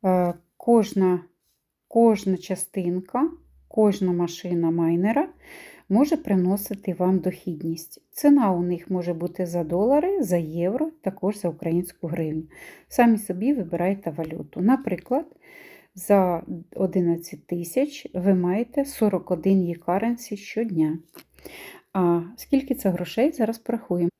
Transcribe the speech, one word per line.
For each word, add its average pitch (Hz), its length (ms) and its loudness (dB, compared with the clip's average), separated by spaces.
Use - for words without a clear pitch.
Е, 180 300 2
кожна, 190 640 4
кожна 214 480 4
частинка, 185 920 -4
кожна 202 440 2
машина 175 580 -2
майнера 175 580 2
може 285 280 4
приносити 196 800 -2
вам 185 240 2
дохідність. 165 920 -6
Ціна 285 420 4
у 175 100 0
них 180 280 -4
може 175 240 -2
бути 175 320 -4
за 170 180 -2
долари, 277 580 0
за 180 140 0
євро, 170 540 -2
також 202 380 -4
за 175 100 -4
українську 170 580 -4
гривню. 156 360 -4
Самі 233 300 4
собі 214 340 -4
вибирайте 180 580 -2
валюту. 160 500 -8
Наприклад, 247 760 -2
за 185 480 2
одинадцять 175 720 -2
тисяч 180 680 -4
ви 185 200 4
маєте 196 500 0
сорок 208 460 -2
один 190 320 2
e-currency 196 720 -4
щодня. 170 640 -2
А 170 300 2
скільки 269 380 -2
це - 140 -2
грошей, 185 440 0
зараз 226 260 -2
порахуємо. 175 600 -2